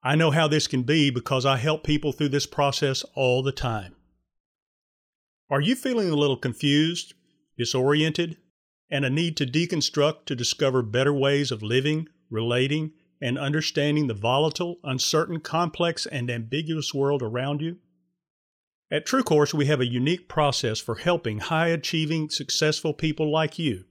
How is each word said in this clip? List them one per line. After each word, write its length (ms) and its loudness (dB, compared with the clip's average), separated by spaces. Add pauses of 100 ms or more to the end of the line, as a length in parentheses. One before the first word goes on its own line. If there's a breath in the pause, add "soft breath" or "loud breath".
I 140 2
know 160 4
how 160 4
this 180 2
can 160 -2
be 280 2
because 360 -2
I 120 2
help 260 -2
people 260 0
through 200 -2
this 160 0
process 580 0 (100)
all 280 2
the 100 -2
time. 420 -4 (1600)
Are 100 2
you 140 2
feeling 340 0
a 80 2
little 200 4
confused, 800 0 (440)
disoriented, 800 0 (540)
and 140 0
a 60 0
need 260 0
to 100 -2
deconstruct 800 0
to 100 -6
discover 460 0
better 300 0
ways 380 2
of 120 -6
living, 460 0 (220)
relating, 600 0 (280 soft breath)
and 160 -2
understanding 680 0
the 80 -2
volatile, 680 0
uncertain, 560 -2
complex, 680 -2
and 240 -6
ambiguous 640 -4
world 280 0
around 380 -2
you? 180 -6 (1120)
At 120 -2
True 180 2
Course, 300 4
we 140 2
have 140 2
a 60 2
unique 420 0
process 500 0
for 160 -6
helping 460 -2
high-achieving, 880 0
successful 640 -2
people 360 -2
like 280 0
you 320 -2